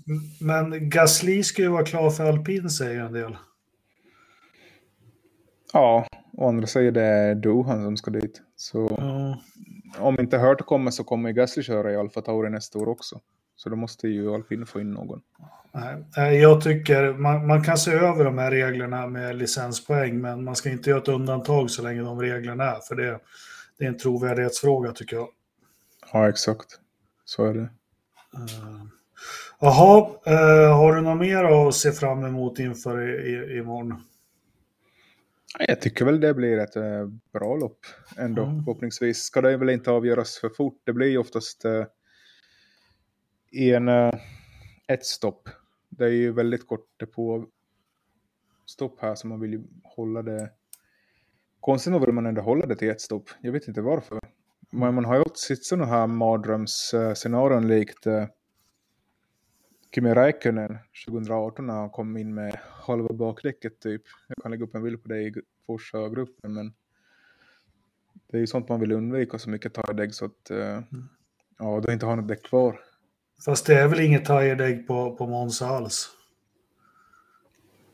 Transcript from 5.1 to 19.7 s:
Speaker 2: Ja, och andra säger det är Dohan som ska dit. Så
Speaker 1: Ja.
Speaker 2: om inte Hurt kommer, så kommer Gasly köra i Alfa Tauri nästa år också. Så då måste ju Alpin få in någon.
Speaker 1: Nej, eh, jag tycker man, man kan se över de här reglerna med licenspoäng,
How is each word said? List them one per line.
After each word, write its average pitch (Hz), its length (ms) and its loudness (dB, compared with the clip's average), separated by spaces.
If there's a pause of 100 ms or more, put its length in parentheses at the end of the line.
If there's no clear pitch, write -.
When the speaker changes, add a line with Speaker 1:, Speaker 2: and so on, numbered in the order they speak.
Speaker 2:
Ja, 117 340 6 (260)
och 135 160 0
andra 113 180 0
säger 123 260 2
det 113 100 2
är 107 320 4
Dohan 110 500 0
som 104 120 -4
ska - 140 -8
dit. 107 320 -6 (140)
Så 110 320 -6 (100)
Speaker 1:
Ja. 135 400 -6 (600)
Speaker 2:
om 127 220 0
inte 127 180 0
Hurt 131 280 4
kommer, 131 240 0
så 117 140 -8
kommer 117 280 -4
Gasly 123 300 0
köra 107 300 -2
i 101 40 -2
Alfa 104 260 -6
Tauri 110 280 -4
nästa 107 280 -10
år 107 100 -2
också. 117 320 -8 (360)
Så - 120 -12
då 110 80 -6
måste 113 320 -6
ju 104 260 -2
Alpin 110 320 -8
få - 140 -10
in 104 100 -8
någon. 98 300 -12 (520)
Speaker 1:
Nej, 135 320 -12 (120)
eh, 147 240 4
jag 151 220 10
tycker 147 500 2
man, 147 340 0
man 151 180 4
kan 165 140 2
se 170 140 0
över 165 320 4
de 131 140 0
här 131 120 0
reglerna 127 560 -2
med 123 300 -8
licenspoäng, 123 840 -4